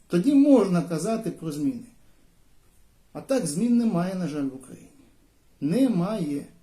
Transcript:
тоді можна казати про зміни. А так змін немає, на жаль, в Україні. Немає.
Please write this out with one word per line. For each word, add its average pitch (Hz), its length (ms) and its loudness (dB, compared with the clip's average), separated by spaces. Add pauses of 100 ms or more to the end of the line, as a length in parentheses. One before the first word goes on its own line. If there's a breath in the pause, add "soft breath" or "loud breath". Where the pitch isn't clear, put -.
тоді 185 260 2
можна 220 480 6
казати 185 480 -4
про 160 220 -10
зміни. 139 340 -6 (1300)
А 151 80 -14
так 233 260 -2
змін 220 300 0
немає, 190 380 0
на 180 140 -4
жаль, 147 160 -4
в 131 100 -6
Україні. - 340 -20 (720)
Немає. 180 840 -2 (160)